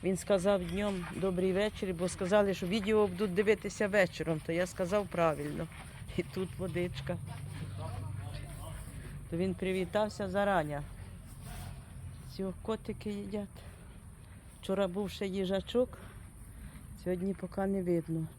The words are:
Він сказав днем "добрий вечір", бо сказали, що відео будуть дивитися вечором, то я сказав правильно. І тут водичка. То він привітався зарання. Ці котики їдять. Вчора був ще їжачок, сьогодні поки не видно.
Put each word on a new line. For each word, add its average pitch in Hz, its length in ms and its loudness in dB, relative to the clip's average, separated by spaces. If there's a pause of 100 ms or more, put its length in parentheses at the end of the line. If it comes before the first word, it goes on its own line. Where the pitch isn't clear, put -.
Він 185 140 2
сказав 196 460 4
днем 190 420 0 (100)
"добрий 185 380 4
вечір", 202 460 2
бо 180 100 2
сказали, 202 440 6
що 180 140 -2
відео 208 400 4
будуть 185 260 0
дивитися 208 540 4
вечором, 165 580 4
то 170 60 -2
я 175 160 2
сказав 190 400 2
правильно. 156 600 2 (500)
І 175 60 2
тут 185 340 -4
водичка. 175 600 -2 (2000)
То 165 80 -2
він 185 160 2
привітався 190 760 0
зарання. 180 540 4 (1500)
Ці 190 100 -2 (160)
котики 220 480 -4
їдять. 202 400 -4 (1120)
Вчора 196 260 2
був 185 220 -2
ще - 180 -2
їжачок, 196 720 2 (1040)
сьогодні 185 300 0
поки 185 280 -4
не 196 200 2
видно. 165 460 2 (120)